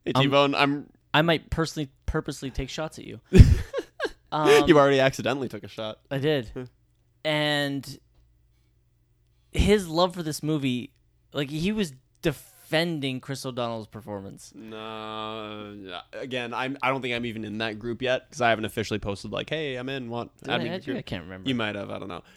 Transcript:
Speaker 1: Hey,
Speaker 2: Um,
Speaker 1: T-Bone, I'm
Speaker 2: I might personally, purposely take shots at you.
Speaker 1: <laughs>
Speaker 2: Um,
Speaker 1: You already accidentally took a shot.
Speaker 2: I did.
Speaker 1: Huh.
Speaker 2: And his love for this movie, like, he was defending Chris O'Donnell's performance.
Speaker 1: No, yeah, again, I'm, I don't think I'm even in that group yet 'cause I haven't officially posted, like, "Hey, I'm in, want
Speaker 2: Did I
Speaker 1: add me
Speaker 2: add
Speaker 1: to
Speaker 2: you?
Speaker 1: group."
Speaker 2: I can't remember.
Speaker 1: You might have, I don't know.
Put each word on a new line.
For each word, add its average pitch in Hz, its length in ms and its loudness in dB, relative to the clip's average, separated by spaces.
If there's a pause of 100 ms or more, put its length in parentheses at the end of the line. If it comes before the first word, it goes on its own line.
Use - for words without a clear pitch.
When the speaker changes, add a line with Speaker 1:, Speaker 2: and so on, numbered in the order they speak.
Speaker 1:
Hey, - 80 0
Speaker 2:
Um, 127 80 4
Speaker 1:
T-Bone, 143 320 6
I'm 143 340 2 (240)
Speaker 2:
I 151 80 6
might 160 300 2
personally, 156 400 -4 (160)
purposely 143 440 -6
take 131 200 -8
shots - 280 -10
at - 60 -14
you. 110 160 -14 (100)
Speaker 1:
<laughs> 190 80 12 (920)
Speaker 2:
Um, - 340 6
Speaker 1:
You 156 120 6
already 139 220 6
accidentally 131 480 0
took 104 140 -12
a 104 60 -14
shot. 110 300 -10 (120)
Speaker 2:
I 139 80 -4
did. 135 360 -2
Speaker 1:
Huh. 127 100 -12 (600)
Speaker 2:
And 147 720 -4 (1500)
his 196 360 4
love 175 260 2
for 180 80 -6
this 156 200 -6
movie, 135 500 -2 (400)
like, 139 180 -4
he 156 220 -2
was 202 200 -2 (300)
defending 151 1000 -2
Chris 135 240 -10
O'Donnell's 117 440 -6
performance. 101 640 -12
Speaker 1:
No, 110 1300 -10
yeah, 92 220 -12 (100)
again, 120 420 -8
I'm, 131 280 -4
I 127 80 2
don't 135 120 -2
think 123 120 -4
I'm 120 120 -4
even 110 180 -8
in 104 140 -8
that 110 200 -6
group 117 240 -8
yet 127 280 -2
'cause - 100 -10
I 120 100 4
haven't 110 160 2
officially 107 340 -4
posted, 104 320 -8
like, 101 180 -6
"Hey, 151 260 -6
I'm 123 120 -8
in, 131 200 -8
want 120 300 -8
Speaker 2:
Did - 120 -10
I 117 40 0
Speaker 1:
add 127 80 -2
me - 80 -4
Speaker 2:
add 185 120 -8
Speaker 1:
to - 40 -20
Speaker 2:
you? - 80 -4
Speaker 1:
group." - 40 -6
Speaker 2:
I - 40 -8
can't 90 220 -10
remember. 95 240 -10
Speaker 1:
You 127 80 0
might 107 180 -2
have, 101 160 -8
I 104 80 -8
don't 101 100 -12
know. 90 140 -12 (140)